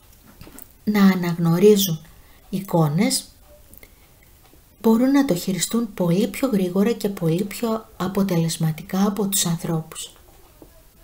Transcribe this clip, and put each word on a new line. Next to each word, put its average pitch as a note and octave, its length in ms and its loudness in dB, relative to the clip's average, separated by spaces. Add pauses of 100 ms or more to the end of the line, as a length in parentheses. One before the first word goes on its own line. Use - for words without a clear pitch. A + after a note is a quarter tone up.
(840)
να G#3 200 2
αναγνωρίζουν F3 1000 4 (480)
εικόνες F3+ 760 0 (1600)
μπορούν A3+ 300 2
να C#4 140 4
το C4+ 100 0
χειριστούν A3+ 580 -4
πολύ F3+ 340 0
πιο - 200 -4
γρήγορα G3 440 0
και A3+ 180 -4
πολύ F3 340 -2
πιο A3 540 -6
αποτελεσματικά F3+ 1120 -2
από G3+ 200 -2
τους - 180 -2
ανθρώπους. E3 680 -6 (920)